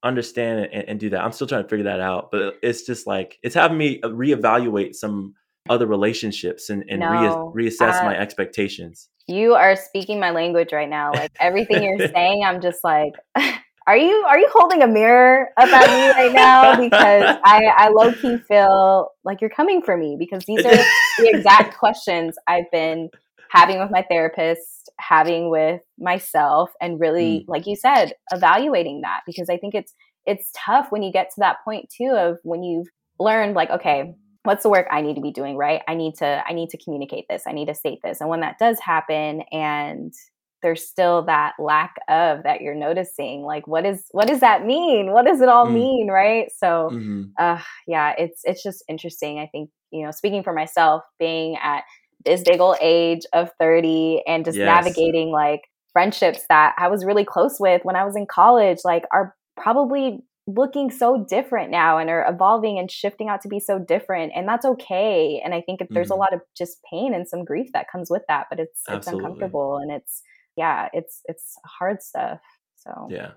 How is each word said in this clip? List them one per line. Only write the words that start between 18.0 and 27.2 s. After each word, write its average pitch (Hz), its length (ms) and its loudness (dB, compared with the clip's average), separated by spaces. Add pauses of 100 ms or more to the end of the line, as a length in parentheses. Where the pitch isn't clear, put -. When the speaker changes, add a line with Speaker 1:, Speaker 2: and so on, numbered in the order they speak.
Speaker 2:
feel 190 640 6 (120)
like 196 180 -6
you're 220 80 -2
coming 339 320 0
for 190 160 0
me, 151 220 -4
because 185 260 -8
these 226 200 0
are 233 100 8 (420)
the 226 120 6
Speaker 1:
<laughs> - 0 -
Speaker 2:
exact 208 480 6
questions 175 580 -2 (120)
I've 175 240 0
been 160 380 -4 (400)
having 185 300 4
with 196 120 -4
my 185 180 0
therapist, 165 880 -4
having 165 500 0
with 160 320 -2 (180)
myself, 170 720 -2 (100)
and 170 180 -8
really, 160 440 -2